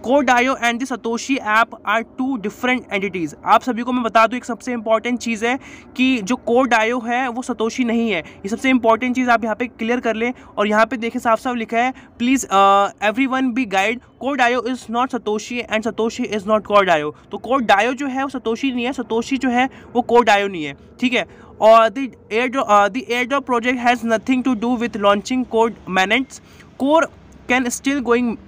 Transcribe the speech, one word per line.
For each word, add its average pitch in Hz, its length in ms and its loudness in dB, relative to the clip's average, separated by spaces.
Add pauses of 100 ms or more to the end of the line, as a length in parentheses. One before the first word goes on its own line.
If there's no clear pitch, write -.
"Core 277 180 4
dio 254 300 2 (100)
and 233 160 -2
the 269 80 -8
Satoshi 240 480 -4 (160)
app 226 200 2 (160)
are 226 140 0 (160)
two 262 240 -2
different 247 540 -4
entities।" 175 360 -4 (120)
आप 208 160 4
सभी 240 220 -4
को 247 80 -4
मैं 247 120 -2
बता 220 240 4
दूँ, 233 100 -4
एक 240 80 -8
सबसे 247 280 -8
इंपॉर्टेंट 226 460 -2
चीज़ 226 260 -4
है 247 120 0 (400)
कि 254 240 2
जो 175 180 -2 (100)
core 247 240 4
dio 233 340 2
है 247 200 -2
वो 240 160 -8
Satoshi 233 420 -4
नहीं 226 260 0
है। 175 80 0
ये - 300 -12
सबसे 226 200 -2
इंपॉर्टेंट 233 460 2
चीज़ 247 140 -2
आप 226 140 4
यहाँ 220 120 -2
पे 247 120 -4
क्लियर 233 320 -4
कर 226 160 -2
लें। 233 160 -2 (260)
और 208 100 0
यहाँ 214 180 4
पे 240 120 -8
देखिए, 233 220 -6
साफ 226 200 0
साफ 247 160 -4
लिखा 226 220 -4
है, 254 160 0 (280)
"Please, 254 240 0
uh, 196 680 2
everyone 254 440 -2
be 262 160 -2
guide, 208 320 -2 (200)
core 269 160 -4
dio 240 280 2
is 254 240 -8
not 247 240 -2
Satoshi 220 520 -6
and 220 200 -4
Satoshi 226 460 -4
is 208 180 -6
not 214 200 0
core 202 180 4
dio।" 151 240 0 (180)
तो - 160 -12
core 254 240 0
dio 214 220 4
जो 277 140 -6
है 262 160 -4
वो 277 60 -6
Satoshi 254 440 -4
नहीं 240 120 -2
है, 240 80 -4
Satoshi 233 460 -4
जो 254 100 0
है 247 200 2 (260)
वो - 160 -2
core 233 160 6
dio 202 240 2
नहीं 165 120 -6
है, 143 120 -8 (240)
ठीक 247 140 0
है। 196 280 -4 (200)
और 226 280 8
the 262 140 -8 (300)
airdrop, 240 360 -2
uh, 208 240 6
the 254 80 -6 (140)
airdrop 247 320 -2
project 247 340 -2
has 240 240 2
nothing 226 400 0
to 262 80 2 (100)
do 240 160 0
with 240 240 -4
launching 208 480 0
core 226 180 2 (280)
mainnets। 214 420 0 (420)
Core 302 240 4 (440)
can 247 260 0
still 277 320 -4
going 240 240 2 (160)